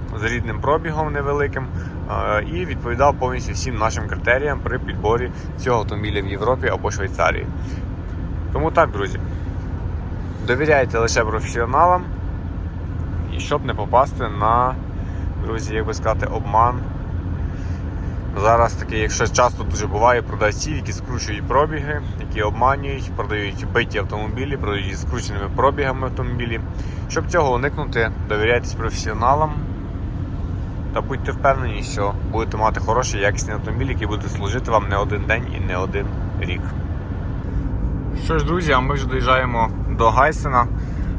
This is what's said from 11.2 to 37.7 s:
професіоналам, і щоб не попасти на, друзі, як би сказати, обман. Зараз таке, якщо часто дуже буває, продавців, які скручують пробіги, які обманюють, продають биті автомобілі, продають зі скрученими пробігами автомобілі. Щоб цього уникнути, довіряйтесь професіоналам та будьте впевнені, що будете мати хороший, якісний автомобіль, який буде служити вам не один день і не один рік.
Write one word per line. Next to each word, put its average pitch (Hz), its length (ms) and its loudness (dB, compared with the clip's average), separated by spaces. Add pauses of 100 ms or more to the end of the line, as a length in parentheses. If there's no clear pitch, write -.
професіоналам, 127 800 4 (1300)
і - 80 -4
щоб 143 240 -2
не 120 100 -2
попасти 120 540 2 (120)
на, 120 340 4 (720)
друзі, 110 300 -2
як 110 120 0
би 110 80 -2
сказати, 110 320 0
обман. 113 540 2 (1600)
Зараз 113 320 6
таке, 110 260 -2
якщо 107 280 2
часто 120 380 2
дуже 92 220 -2
буває, 113 360 4
продавців, 107 540 0
які - 160 -4
скручують - 560 -4
пробіги, 147 540 2 (180)
які 113 220 -2
обманюють, 139 760 0
продають 104 560 -4
биті 117 260 0
автомобілі, 107 580 -2
продають 101 300 -2
зі 95 100 -4
скрученими 104 600 -4
пробігами 131 500 0
автомобілі. 123 540 -4 (480)
Щоб - 180 -2
цього 151 280 4
уникнути, 123 560 0 (180)
довіряйтесь 110 460 2
професіоналам 117 800 2 (1400)
та 110 60 0
будьте 127 320 -2
впевнені, 131 500 2
що 101 300 0 (200)
будете 110 240 -2
мати 110 240 2
хороший, 110 400 2
якісний 104 360 0
автомобіль, 110 320 -2
який - 180 -2
буде 104 220 -2
служити - 420 0
вам 104 180 4
не 98 80 2
один 101 280 2
день 113 200 2 (120)
і 101 40 -2
не 92 160 0
один 95 300 0 (340)
рік. 90 220 -2 (1600)